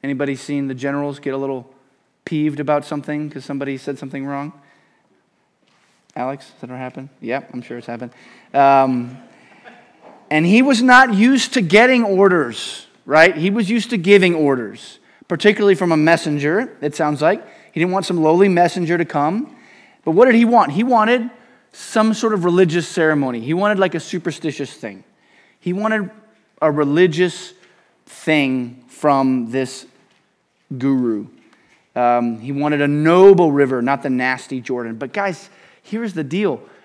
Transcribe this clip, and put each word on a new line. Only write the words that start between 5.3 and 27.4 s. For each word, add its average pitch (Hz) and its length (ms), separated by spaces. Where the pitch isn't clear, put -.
Alex, 135 360
has - 100
that 123 80
ever 127 80
happened? 131 320
Yep, 123 320
I'm 123 120
sure 120 160
it's - 80
happened. 117 240
Um, 135 640
and 156 160
he 208 160
was 262 220
not 247 320
used 240 400
to 254 60
getting 233 420
orders, 185 840
right? 156 280
He 160 140
was 202 220
used 233 180
to 240 80
giving 185 380
orders, 123 640
particularly 202 460
from 175 180
a 160 60
messenger, 160 800
it 147 160
sounds 151 280
like. 180 200
He - 80
didn't 180 120
want 185 140
some 175 160
lowly 175 280
messenger 175 500
to 170 60
come. 165 500
But 165 60
what 202 140
did 247 100
he 233 80
want? 220 300
He 196 100
wanted 240 480
some 220 420
sort 220 200
of 185 100
religious 175 440
ceremony. 143 520
He 123 140
wanted, 196 260
like, 185 160
a 160 60
superstitious 156 720
thing. 98 320
He 175 120
wanted 208 400
a 156 80
religious 156 840